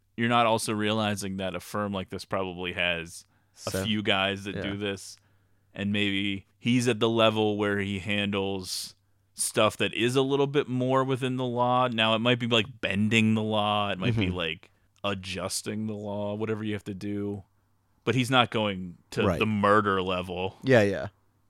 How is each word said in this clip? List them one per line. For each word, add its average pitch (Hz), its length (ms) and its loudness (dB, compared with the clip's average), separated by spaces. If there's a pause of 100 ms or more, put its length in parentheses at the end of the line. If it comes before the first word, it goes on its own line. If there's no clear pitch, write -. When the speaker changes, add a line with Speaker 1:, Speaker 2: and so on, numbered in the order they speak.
(180)
Speaker 1:
you're 117 120 0
not 120 160 4
also 110 280 0
realizing 104 640 -2
that 92 180 -6
a 87 40 -6
firm 104 340 -6
like 92 160 -6
this 92 160 -10
probably 92 480 -4
has 85 520 -4 (400)
a - 60 -4
Speaker 2:
So, 95 140 -2
Speaker 1:
few 107 180 0
guys 98 400 0
that 98 120 -8
Speaker 2:
yeah. 98 80 -6
Speaker 1:
do 98 140 -6
this, 101 380 -8 (580)
and 101 200 -4
maybe 98 520 -2 (140)
he's 120 280 2
at 113 120 0
the 113 100 2
level 110 480 4
where 104 220 2
he 98 200 -4
handles 98 960 -4 (380)
stuff - 440 2
that 101 160 0
is 123 240 0
a 139 40 4
little 139 260 2
bit 139 200 0
more 127 380 2
within 127 320 -2
the 127 80 -2
law. 123 420 2
Now, 113 280 2
it 110 40 0
might 120 200 2
be, 120 80 -2
like, 117 340 2
bending 110 540 4
the 110 60 0
law. 104 480 0
It 92 80 -2
might 101 200 0
be, 104 100 2
Speaker 2:
Mm-hmm. 90 80 -2
Speaker 1:
like, 82 340 -4 (340)
adjusting 98 840 -4
the 107 60 -6
law, 104 420 -6
whatever 107 280 -4
you 104 100 -2
have 101 120 -6
to 104 80 -6
do. 101 500 -6 (600)
But 117 120 2
he's 123 160 2
not 123 200 4
going 95 460 -2 (140)
to 107 140 -2
Speaker 2:
Right. 85 140 2
Speaker 1:
the - 60 4
murder 104 560 4
level. 92 640 -4
Speaker 2:
Yeah, 123 180 6
yeah. 95 260 0 (420)